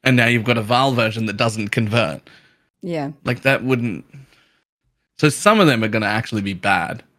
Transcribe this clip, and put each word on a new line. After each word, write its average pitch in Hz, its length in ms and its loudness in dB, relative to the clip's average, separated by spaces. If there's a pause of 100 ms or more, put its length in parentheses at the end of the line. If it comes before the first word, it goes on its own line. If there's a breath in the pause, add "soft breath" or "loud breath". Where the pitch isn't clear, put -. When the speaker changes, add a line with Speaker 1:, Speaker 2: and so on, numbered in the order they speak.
Speaker 1:
and 127 100 4
now 120 120 4
you've 117 180 2
got 117 140 2
a 110 40 -2
Val 123 300 2
version 113 340 -2
that 104 120 -6
doesn't 110 300 -2
convert. 107 600 -2 (540 soft breath)
Speaker 2:
Yeah. 156 300 -6 (120)
Speaker 1:
Like, 123 180 -4
that 135 220 0
wouldn't. 120 400 -2 (1120 soft breath)
So 151 120 4
some 208 300 2
of 180 60 6
them 120 160 2
are 113 60 -2
gonna 107 180 -2
actually 107 360 -2
be 98 100 -4
bad 92 500 -2 (160)